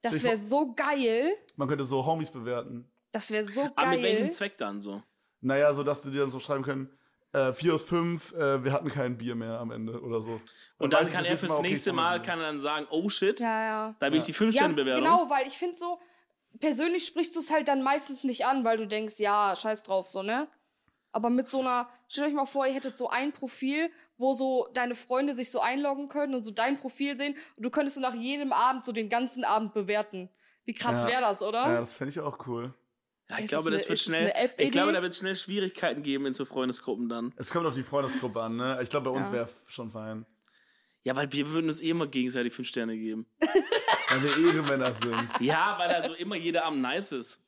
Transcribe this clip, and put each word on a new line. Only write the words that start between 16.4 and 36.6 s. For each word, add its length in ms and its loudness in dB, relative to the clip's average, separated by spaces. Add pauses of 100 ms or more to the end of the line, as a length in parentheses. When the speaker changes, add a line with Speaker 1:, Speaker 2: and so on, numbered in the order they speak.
Speaker 1:
persönlich 440 2
sprichst 300 -2
du's 160 -2
halt 160 2
dann 160 4
meistens 400 0
nicht 220 0
an, 180 2
weil 140 4
du 100 -2
denkst, 320 -4
ja, 360 4
scheiß 280 -2
drauf, 240 0
so, 160 -4
ne? 240 -2 (640)
Aber 180 0
mit 180 2
so 140 0
einer, 260 0 (220)
stellt 180 -2
euch 60 0
mal 120 0
vor, 220 0
ihr 60 0
hättet 240 -4
so 120 -4
ein 220 0
Profil, 580 -2 (280)
wo 160 2
so 400 0
deine 220 0
Freunde 380 0
sich 160 -4
so 120 0
einloggen 480 0
können 260 -2
und 60 -2
so 100 -10
dein 260 2
Profil 400 -4
sehen 180 -2 (200)
und 100 -12
du 40 0
könntest 260 0
so 60 -6
nach 140 0
jedem 360 -4
Abend 320 2
so 80 -4
den 180 -2
ganzen 360 0
Abend 280 2
bewerten. 560 -2 (360)
Wie 80 -6
krass 300 2
Speaker 2:
Ja. 40 2
Speaker 1:
wär 140 2
das, 200 2
oder? 180 0 (120)
Speaker 2:
Ja, 80 2
das 140 -6
fänd 180 -6
ich 80 -8
auch 280 -8
cool. 260 -6 (560)
Speaker 3:
Ja, 80 -6
ich 80 -4
Speaker 1:
Ist 60 -6
Speaker 3:
glaube, 220 0
Speaker 1:
es 100 2
Speaker 3:
das 20 -
Speaker 1:
eine, 40 -8
Speaker 3:
wird 40 2
Speaker 1:
ist 80 0
es 20 2 (100)
Speaker 3:
schnell, 100 2
Speaker 1:
eine 120 2
App-Idee? 300 0
Speaker 3:
ich 60 2
glaube, 200 4
da 100 2
wird 140 -4
schnell 220 -2
Schwierigkeiten 640 -2
geben 220 -2
in 80 -2
so 100 -2
Freundesgruppen 640 -2